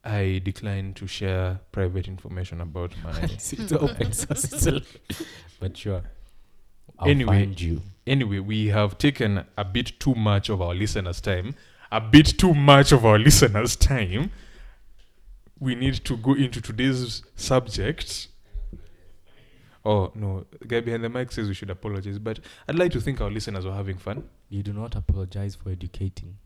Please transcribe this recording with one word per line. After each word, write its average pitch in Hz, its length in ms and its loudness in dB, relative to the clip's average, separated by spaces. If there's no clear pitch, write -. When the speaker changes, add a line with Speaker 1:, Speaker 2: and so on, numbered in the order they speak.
Speaker 1:
I 98 400 -2
decline 98 500 -6
to 101 120 -12
share 92 540 -4
private 92 360 -2
information 92 520 -10
about 87 320 -8
my 82 100 -8
Speaker 2:
<laughs> 80 100 -4
It's - 500 -6
open 147 400 -2
source, - 400 -4
it's - 140 0
a, 143 160 0
but 92 180 -8
sure. 95 260 -6
I'll - 100 2
Speaker 1:
Anyway, 110 360 4
Speaker 2:
find 95 160 -6
you. 82 200 -2
Speaker 1:
anyway, 117 340 0
we 107 260 -2
have 104 320 2
taken 117 460 0
a 104 80 -4
bit 104 360 -4
too 135 140 2
much 104 360 2
of 98 100 -2
our 87 140 -2
listeners' 92 460 -4
time. 98 340 -4
A 110 100 0
bit 127 380 8
too 185 160 6
much 143 380 8
of 117 140 8
our 107 120 8
listeners' 117 580 6
time. 120 540 2
We 131 140 -2
need 131 300 -2
to 123 120 -4
go 120 180 2
into 127 260 -2
today's 123 600 -4
subject. - 960 -4
Oh, 104 300 0
no. 98 300 -6
The - 60 -16
guy 117 140 -2
behind 117 220 -6
the 117 60 -6
mic 123 240 -6
says 107 160 -4
we 98 60 -4
should 98 160 -12
apologize, 98 480 -8
but 110 200 -8
I'd 151 80 -4
like 180 160 2
to - 80 -2
think 131 200 -4
our 104 100 -2
listeners 104 360 -8
were 95 80 -6
having 98 240 -6
fun. - 300 -10
Speaker 2:
You 101 140 -8
do 101 100 -6
not 113 220 -8
apologize 98 600 -4
for - 140 -12
educating. 92 760 -10